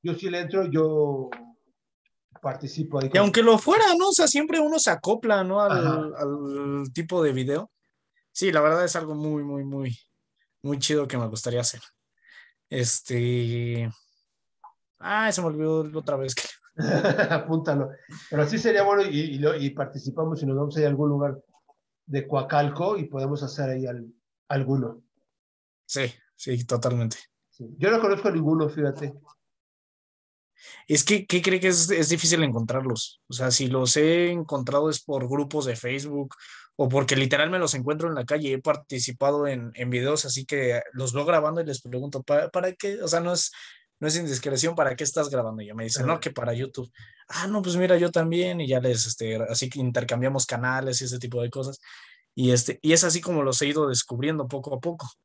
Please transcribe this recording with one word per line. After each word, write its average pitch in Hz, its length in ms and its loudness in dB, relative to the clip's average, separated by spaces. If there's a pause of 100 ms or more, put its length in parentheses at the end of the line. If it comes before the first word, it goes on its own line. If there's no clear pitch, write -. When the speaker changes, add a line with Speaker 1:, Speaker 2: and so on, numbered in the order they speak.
Speaker 1:
yo 165 120 -2
sí 185 140 -6
le 175 120 -4
entro, 185 300 0
yo 151 580 2 (1120)
participo 143 580 -4
ahí 135 120 0
Speaker 2:
Y 180 60 4
Speaker 1:
con 202 80 8
Speaker 2:
aunque 202 180 4
lo 226 140 10
fuera, 427 280 6 (120)
¿no? 381 120 4
O - 20 4
sea, 339 160 6
siempre 311 320 2
uno 302 200 2
se - 120 4
acopla, 202 520 2
¿no? 190 180 2
Al, 202 140 4
Speaker 1:
Ajá. 156 400 0
Speaker 2:
al 143 800 -4
tipo 165 300 0
de 143 100 4
video. 139 380 -2 (600)
Sí, 185 200 0
la 156 100 4
verdad 165 240 4
es 170 100 -2
algo 156 200 -4
muy, 151 280 -2
muy, 143 220 -6
muy, 135 320 -6 (680)
muy 143 160 -4
chido 147 280 0
que 135 100 -4
me 117 100 -2
gustaría 120 340 -4
hacer. 117 200 -4 (880)
Este, 120 1200 -2 (1120)
ah, 214 320 0
se 180 100 -2
me 165 60 0
olvidó 156 340 0 (180)
otra 147 180 -2
vez 131 180 -4
que - 80 -6 (320)
Speaker 1:
<laughs> - 560 2
Apúntalo. 147 580 0 (400)
Pero 151 180 2
sí 220 100 -2
sería 214 260 4
bueno 202 200 4
y, - 40 0 (120)
y 147 200 -4
lo, 151 160 2
y 139 160 -2
participamos 151 680 -4
y 147 40 -4
nos 135 120 0
vamos 147 200 -2
a - 20 0
ir 151 60 4
a 147 40 4
algún 143 200 2
lugar 143 320 0 (680)
de 139 200 -4
Coacalco 147 720 0
y 151 80 -4
podemos 139 380 -4
hacer 135 280 -4
ahí 131 160 -4
al-, 120 260 -10 (360)
alguno. 135 520 -2 (840)
Speaker 2:
Sí, 127 280 -4 (240)
sí, 120 280 -4
totalmente. 120 520 0 (340)
Speaker 1:
Sí. 120 140 -18 (120)
Yo 190 140 2
no 226 100 4
conozco 202 300 2
ninguno, 160 380 2
fíjate. 147 440 -4 (1700)
Speaker 2:
Es 147 160 2
que, 202 220 2
¿qué 175 160 0
cree 185 180 2
que 185 100 2
es, 170 220 4
es 160 180 2
difícil 165 340 2
encontrarlos? 120 840 -2
O 127 40 -10
sea, 127 180 -2
si 127 160 0
los 127 300 2
he 170 340 4
encontrado 147 580 0
es 147 140 -4
por 131 240 -2
grupos 139 380 -2
de 120 100 -2
Facebook 139 600 -6 (400)
o 135 140 2
porque 135 260 2
literal 139 340 2
me 185 100 0
los 165 140 0
encuentro 151 340 -2
en 156 80 -2
la 123 100 -4
calle. 147 280 -2
He 127 80 -2
participado 139 840 0
en, 120 280 -6
en 123 140 -6
videos, 135 360 0
así 135 200 -6
que 127 360 0 (120)
los 127 200 -4
veo 143 120 -2
grabando 160 360 2
y 160 40 -2
les 139 160 -8
pregunto, 131 420 -8
"¿Pa-, 151 260 2
para 180 240 -2
qué?". 202 300 -6
O 170 60 -4
sea, 170 100 2
no 175 140 -2
es, - 180 -2 (480)
no 151 80 -4
es 156 80 0
indiscreción, 147 600 -2
"¿para 135 200 2
qué 151 80 -8
estás 147 260 -2
grabando?". 113 320 -4
Y 104 60 -12
ya 107 80 -14
me 113 80 -8
dicen, 123 220 -2
Speaker 1:
Ajá. 156 80 2
Speaker 2:
"No, 165 80 -2
que 143 100 -4
para 117 220 -4
YouTube". 127 360 -8 (380)
"Ah, 180 200 -6
no, 208 140 -2
pues 180 140 -2
mira, 180 220 6
yo 170 140 2
también". 170 500 0
Y 143 80 -2
ya 127 100 4
les, 120 280 2
este, 113 280 -4
así 113 340 -2
que 139 100 -10
intercambiamos 127 640 0
canales 131 560 -2
y 131 40 -8
ese 123 140 -6
tipo 120 220 -4
de 120 80 -2
cosas. 135 300 -8 (560)
Y, 127 160 4
este, 120 300 2
y 156 120 4
es 165 100 6
así 170 180 2
como 165 220 0
los 131 180 0
he 143 60 2
ido 147 220 2
descubriendo 131 580 -2
poco 139 280 -8
a 131 40 -8
poco. 165 300 -8 (160)